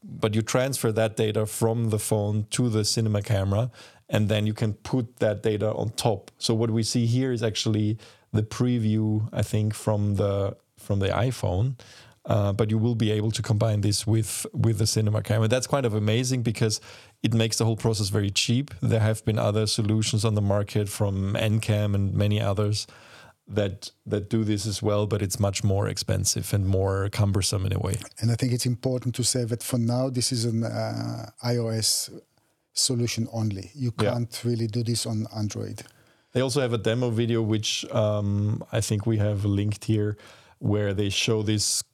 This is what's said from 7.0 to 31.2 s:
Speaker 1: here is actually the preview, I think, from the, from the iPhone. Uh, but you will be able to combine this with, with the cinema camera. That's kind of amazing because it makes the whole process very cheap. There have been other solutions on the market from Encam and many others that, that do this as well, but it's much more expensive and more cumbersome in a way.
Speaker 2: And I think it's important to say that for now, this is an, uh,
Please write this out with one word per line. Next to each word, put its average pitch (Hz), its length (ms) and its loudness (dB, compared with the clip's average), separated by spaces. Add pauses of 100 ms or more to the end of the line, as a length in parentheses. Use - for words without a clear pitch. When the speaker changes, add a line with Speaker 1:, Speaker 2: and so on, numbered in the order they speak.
Speaker 1:
here 127 260 0
is 113 100 -2
actually 107 560 0 (340)
the 107 100 2
preview, 110 920 0
I 110 100 -2
think, 107 320 0
from 104 420 0
the, 101 400 0 (200)
from - 240 -2
the 98 80 2
iPhone. 107 680 0 (500)
Uh, 101 280 2
but 104 180 0
you 110 80 2
will 117 180 2
be 107 160 2
able 107 180 0
to 107 120 -4
combine 107 400 2
this 104 220 2
with, 110 480 0
with 117 260 2
the 107 80 2
cinema 107 360 2
camera. 110 260 2
That's 127 200 2
kind 139 180 2
of 104 80 0
amazing 120 480 2
because 113 380 0 (420)
it 110 100 4
makes 113 260 2
the 117 60 2
whole 113 120 2
process 107 320 0
very 101 220 0
cheap. 123 500 0
There 110 180 2
have 110 260 0
been 110 140 2
other 107 280 2
solutions 107 580 0
on 110 100 2
the 104 80 2
market 101 460 0
from 98 460 -2
Encam 104 600 0
and 98 200 0
many 104 260 2
others 104 480 -2 (580)
that, 101 460 -4 (140)
that 104 220 -2
do 110 140 0
this 104 240 0
as 104 160 -4
well, 104 240 2
but 104 160 0
it's 98 160 -4
much 101 240 0
more 101 240 2
expensive 98 680 -2
and 101 140 2
more 98 440 0
cumbersome 98 540 0
in 98 80 -2
a 95 60 -2
way. 95 160 -2 (240)
Speaker 2:
And 117 140 0
I - 20 2
think 123 180 0
it's 123 140 -2
important 123 480 -2
to - 80 -4
say 123 220 0
that 117 180 -4
for - 160 -2
now, 120 320 0
this 120 220 -2
is 117 140 -2
an, 113 180 0
uh, 113 680 -6 (140)